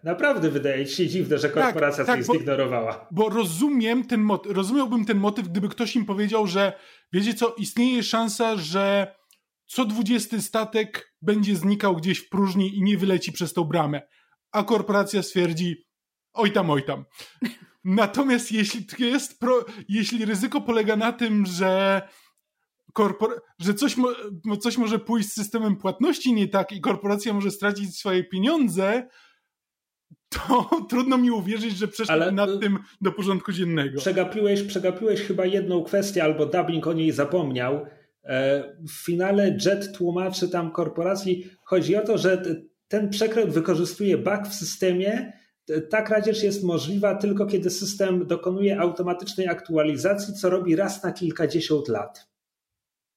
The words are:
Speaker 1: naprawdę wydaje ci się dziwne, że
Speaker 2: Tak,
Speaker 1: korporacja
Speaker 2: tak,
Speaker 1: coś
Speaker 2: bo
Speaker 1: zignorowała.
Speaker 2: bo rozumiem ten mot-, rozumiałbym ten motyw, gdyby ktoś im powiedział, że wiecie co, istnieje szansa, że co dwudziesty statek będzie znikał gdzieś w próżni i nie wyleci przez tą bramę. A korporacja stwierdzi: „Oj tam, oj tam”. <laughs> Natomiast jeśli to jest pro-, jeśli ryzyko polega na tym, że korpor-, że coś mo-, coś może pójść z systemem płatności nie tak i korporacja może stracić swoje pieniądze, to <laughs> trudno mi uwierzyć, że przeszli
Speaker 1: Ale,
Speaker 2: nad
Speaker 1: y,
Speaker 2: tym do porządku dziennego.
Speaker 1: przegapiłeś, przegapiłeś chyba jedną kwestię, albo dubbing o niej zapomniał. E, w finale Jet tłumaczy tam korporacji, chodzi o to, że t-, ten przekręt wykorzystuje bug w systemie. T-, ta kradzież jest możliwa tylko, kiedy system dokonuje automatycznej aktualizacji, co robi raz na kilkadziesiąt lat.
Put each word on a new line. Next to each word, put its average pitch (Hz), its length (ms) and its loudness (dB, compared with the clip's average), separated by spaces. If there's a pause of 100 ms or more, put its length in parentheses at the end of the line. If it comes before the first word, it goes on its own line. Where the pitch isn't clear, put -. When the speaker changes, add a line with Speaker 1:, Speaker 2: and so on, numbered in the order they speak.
Speaker 1:
naprawdę 175 460 0
wydaje 139 360 0
ci - 100 -8
się 175 120 2
dziwne, 147 300 0
że 151 120 0
Speaker 2:
Tak, - 160 2
Speaker 1:
korporacja 147 400 0
Speaker 2:
tak, 247 140 2
Speaker 1:
coś 120 80 -2
Speaker 2:
bo - 60 2
Speaker 1:
zignorowała. 127 760 -2
Speaker 2:
bo 214 180 2
rozumiem 226 800 0
ten 226 140 0
mot-, 208 320 2
rozumiałbym 220 520 0
ten 214 120 2
motyw, 202 320 0
gdyby 196 200 -2
ktoś - 260 -6
im 220 100 0
powiedział, 208 420 0
że 196 260 2 (400)
wiecie 202 200 2
co, 233 240 0
istnieje 240 460 0
szansa, 226 540 0
że 196 580 0 (500)
co 254 200 -2
dwudziesty 214 560 0
statek 214 800 -4
będzie 208 340 2
znikał 196 400 2
gdzieś 165 240 0
w - 100 -16
próżni 196 480 0
i 190 60 2
nie 202 140 4
wyleci 180 340 0
przez 165 220 -6
tą 175 100 0
bramę. 147 380 0 (500)
A 214 120 0
korporacja 202 600 2
stwierdzi: 175 600 -2 (480)
„Oj 214 180 2
tam, 190 180 2
oj 143 160 2
tam”. 135 200 -6 (360)
<laughs> - 420 -10
Natomiast 233 680 2
jeśli 214 340 -2
to - 180 -6
jest 262 360 -2
pro-, 247 260 2 (240)
jeśli 214 360 -2
ryzyko 220 360 -2
polega 220 340 0
na 226 160 2
tym, 214 340 0
że 190 560 2 (920)
korpor-, 214 460 0 (200)
że 185 140 0
coś 247 240 0
mo-, 208 640 -2
coś 240 160 -2
może 226 220 0
pójść 220 300 -2
z - 40 -10
systemem 214 420 -2
płatności 254 580 0
nie 208 140 2
tak 196 240 -2
i 196 100 -10
korporacja 208 520 0
może 202 180 0
stracić 202 460 -4
swoje 185 260 0
pieniądze, 214 840 0 (1200)
to - 400 0
<laughs> 311 200 -2
trudno 254 280 2
mi 247 140 4
uwierzyć, 214 460 -2
że 208 100 -2
przeszli 208 260 -2
Speaker 1:
Ale, 165 180 2
Speaker 2:
nad 196 180 2
Speaker 1:
y, 196 100 -2
Speaker 2:
tym 202 200 2 (220)
do 196 100 2
porządku 196 400 -2
dziennego. 160 480 -2
Speaker 1:
przegapiłeś, 202 640 0
przegapiłeś 185 580 -2
chyba 185 240 -2
jedną 180 380 0
kwestię, 196 400 0
albo 151 220 2
dubbing 160 420 0
o 165 60 0
niej 160 180 2
zapomniał. 139 720 0 (380)
E, 135 400 0 (240)
w - 40 -14 (140)
finale 185 600 2
Jet 202 320 0
tłumaczy 180 520 -2
tam 170 220 -2
korporacji, 180 800 -2 (140)
chodzi 175 320 2
o 214 60 2
to, 208 160 0
że 185 200 4
t-, 175 180 -4 (320)
ten 202 220 0
przekręt 220 420 0
wykorzystuje 175 640 2
bug 202 300 -2
w - 60 -10
systemie. 190 800 -2 (320)
T-, 156 160 -2
ta 214 200 0
kradzież 214 420 2
jest 196 200 0
możliwa 185 520 0
tylko, 202 300 0
kiedy 180 240 0
system 190 580 0
dokonuje 185 520 0
automatycznej 175 680 -2
aktualizacji, 165 840 0
co - 160 0
robi 180 260 2
raz 196 280 -2
na 175 80 -2
kilkadziesiąt 156 760 0
lat. - 420 -6 (880)